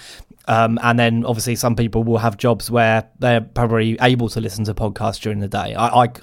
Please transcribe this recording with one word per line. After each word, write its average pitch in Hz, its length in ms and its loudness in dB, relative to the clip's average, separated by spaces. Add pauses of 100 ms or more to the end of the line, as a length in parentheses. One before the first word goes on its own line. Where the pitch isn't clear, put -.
(480)
Um, 113 340 2
and 120 160 2
then 117 280 2
obviously 117 300 -2
some 117 200 0
people 117 280 0
will 113 140 2
have 110 200 -2
jobs 117 320 0
where 110 380 2 (100)
they're 120 240 2
probably 113 580 0
able 123 300 2
to 117 100 -6
listen 107 240 -4
to 104 100 -4
podcasts 104 460 -4
during 104 200 -4
the 101 80 -4
day. 107 260 -6
I, 120 300 2
I, 117 40 -2 (140)